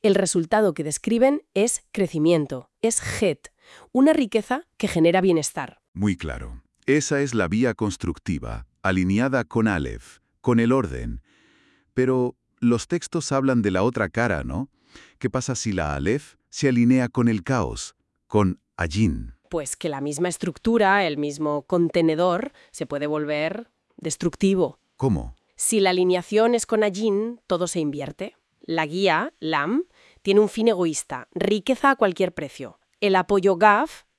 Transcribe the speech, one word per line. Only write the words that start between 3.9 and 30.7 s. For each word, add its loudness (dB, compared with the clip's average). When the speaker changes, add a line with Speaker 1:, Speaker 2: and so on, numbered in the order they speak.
Speaker 1:
una 6
riqueza -2
que -2
genera 4
bienestar. 0
Speaker 2:
Muy 0
claro. -10
Esa 0
es -4
la 2
vía 0
constructiva, -6
alineada 0
con 0
Aleph, -6
con 2
el 2
orden. -4
Pero 0
los 0
textos -4
hablan 2
de 2
la 0
otra -2
cara, -2
¿no? -6
¿Qué -2
pasa -4
si -4
la -2
Aleph -2
se -2
alinea 4
con 2
el 0
caos, -4
con 2
Ayin? -2
Speaker 1:
Pues -6
que -6
la -6
misma -4
estructura, 0
el -4
mismo -4
contenedor, 0
se -10
puede -6
volver -4
destructivo. -2
Speaker 2:
¿Cómo? -2
Speaker 1:
Si -2
la 2
alineación 2
es -2
con 0
Ayin, -2
todo -2
se -6
invierte. -8
La -2
guía, 0
Lam, -2
tiene 4
un 4
fin -2
egoísta, -2